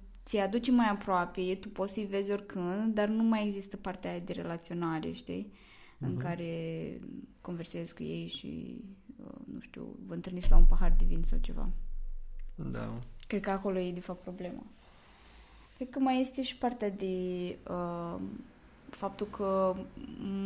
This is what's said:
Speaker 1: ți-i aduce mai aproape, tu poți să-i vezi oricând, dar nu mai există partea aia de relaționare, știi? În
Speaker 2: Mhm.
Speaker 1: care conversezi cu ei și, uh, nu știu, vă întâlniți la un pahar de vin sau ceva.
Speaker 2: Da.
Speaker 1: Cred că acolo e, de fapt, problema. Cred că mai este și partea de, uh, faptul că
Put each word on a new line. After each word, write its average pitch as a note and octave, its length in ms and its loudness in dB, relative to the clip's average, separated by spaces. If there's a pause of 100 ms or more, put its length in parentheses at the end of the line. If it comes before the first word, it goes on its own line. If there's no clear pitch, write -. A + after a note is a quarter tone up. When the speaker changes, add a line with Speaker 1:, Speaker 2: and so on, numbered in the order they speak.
(260)
Speaker 1:
ți-i G#3+ 140 0
aduce A#3 320 0
mai A#3+ 180 6
aproape, F#3 720 -2
tu G#3 100 -12
poți G3 240 -6
să-i A3 120 -4
vezi G3 260 -2
oricând, G3+ 640 -2
dar G#3 140 2
nu A3 160 0
mai A3+ 220 2
există G3 320 -8
partea F#3 340 -8
aia F3 80 -6
de F3 140 -8
relaționare, E3+ 800 -6
știi? F3+ 400 -10 (480)
În C3+ 120 -4
Speaker 2:
Mhm. F3+ 100 -4
Speaker 1:
care E3+ 280 -6 (920)
conversezi E3+ 540 -10
cu D#3+ 80 -10
ei E3 240 -6
și, - 540 -10 (440)
uh, - 60 -16 (220)
nu - 60 -10
știu, - 360 -14 (120)
vă F3+ 60 -10
întâlniți F3+ 380 2
la - 60 12
un - 80 12
pahar - 320 10
de - 100 8
vin E3 160 4
sau D#2+ 180 4
ceva. - 280 -2 (840)
Speaker 2:
Da. A2+ 460 -6 (260)
Speaker 1:
Cred G3+ 140 -4
că - 80 -6
acolo G3 300 -2
e, F3+ 120 -4
de F3 80 -8
fapt, F3+ 220 -10
problema. F3+ 420 -12 (1120)
Cred C4 140 -8
că C#4+ 100 -8
mai C4 220 4
este C4 220 -2
și - 140 -8
partea A#3+ 320 -2
de, F#3+ 260 -4 (540)
uh, F3 520 -6 (680)
faptul G3+ 380 -6
că F#3+ 480 0 (720)